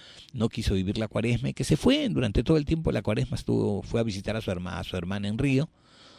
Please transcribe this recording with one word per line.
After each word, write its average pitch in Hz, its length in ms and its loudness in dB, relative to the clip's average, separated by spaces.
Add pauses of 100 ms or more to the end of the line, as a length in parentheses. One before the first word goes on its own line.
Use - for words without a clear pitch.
(340)
no 113 160 0
quiso - 240 -2
vivir 95 240 0
la 110 100 -2
cuaresma 120 420 -2
y 131 40 -6
que - 100 -4
se - 140 2
fue 277 320 4
durante 127 340 0
todo 160 140 6
el 147 80 0
tiempo 160 240 0
de 123 60 0
la 107 80 -2
cuaresma, 113 340 0
estuvo, 104 460 0
fue 117 160 -2
a 117 40 2
visitar 104 320 -4
a 110 60 -4
su - 80 -6
herma-, 90 300 -4
a 95 40 -6
su - 140 -6
hermana 101 300 -4
en 107 100 -2
Río, 135 320 2 (480)